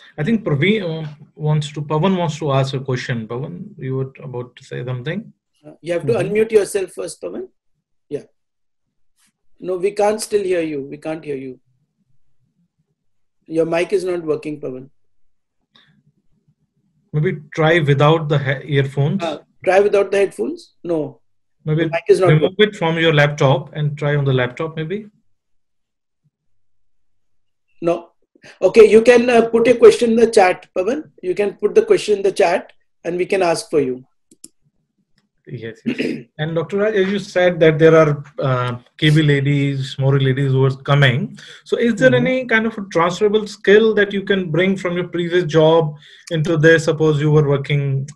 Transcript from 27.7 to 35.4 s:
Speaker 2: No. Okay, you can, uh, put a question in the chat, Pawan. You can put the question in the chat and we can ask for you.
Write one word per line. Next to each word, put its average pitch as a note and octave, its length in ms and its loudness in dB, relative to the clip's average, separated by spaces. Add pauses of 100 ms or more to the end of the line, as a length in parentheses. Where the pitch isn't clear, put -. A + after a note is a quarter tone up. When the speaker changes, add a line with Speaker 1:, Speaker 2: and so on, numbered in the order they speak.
Speaker 2:
No. E3+ 300 -4 (500)
Okay, F#3+ 280 6
you A3 120 8
can, A#3+ 280 6
uh, A3+ 200 4
put A3+ 180 2
a B3 80 4
question A#3 360 6
in A3+ 40 2
the A3+ 160 4
chat, F#3 420 2
Pawan. A3+ 380 -6 (100)
You F3+ 140 -6
can G3+ 200 -4
put G3 200 -4
the A3 80 6
question G#3 340 0
in G3 60 -6
the G3 80 0
chat F#3+ 400 -2 (320)
and F3 140 -6
we F3 80 -4
can F#3+ 160 -2
ask E3 280 -2
for D3+ 120 2
you. B2+ 240 -6 (1500)